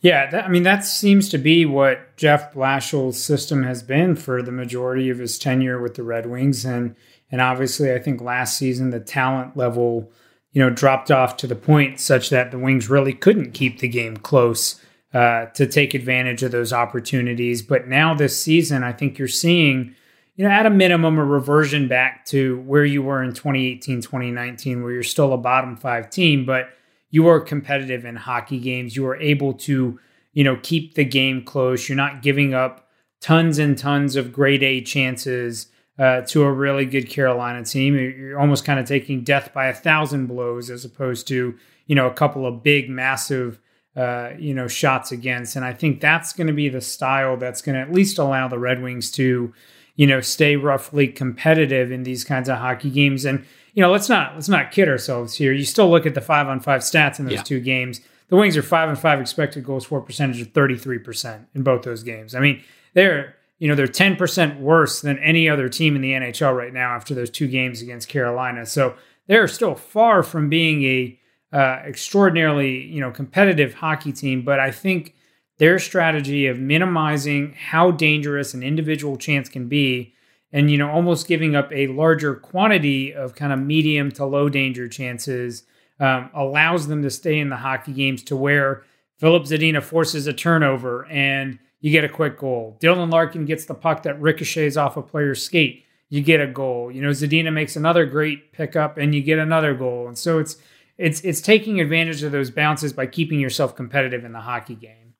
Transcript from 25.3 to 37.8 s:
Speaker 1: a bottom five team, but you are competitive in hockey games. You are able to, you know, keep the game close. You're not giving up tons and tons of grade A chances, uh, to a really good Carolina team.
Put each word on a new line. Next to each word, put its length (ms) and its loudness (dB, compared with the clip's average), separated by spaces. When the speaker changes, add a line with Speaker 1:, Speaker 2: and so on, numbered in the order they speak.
Speaker 1:
a 40 0
bottom 380 -2
five 360 -6
team, 340 2
but 240 -2
you 160 6
are 120 8
competitive 680 -4
in 100 -14
hockey 440 -6
games. 360 -6
You 120 -2
are 100 -4
able 360 0
to, 460 -2
you 100 4
know, 200 2
keep 320 -4
the 100 2
game 380 0
close. 440 -2
You're 80 -4
not 260 -4
giving 320 0
up 360 -4
tons 360 4
and 200 2
tons 400 -2
of 160 -4
grade 300 2
A 180 0
chances, 840 -4
uh, 240 4
to 220 2
a 80 4
really 320 0
good 240 -2
Carolina 560 -2
team. 300 0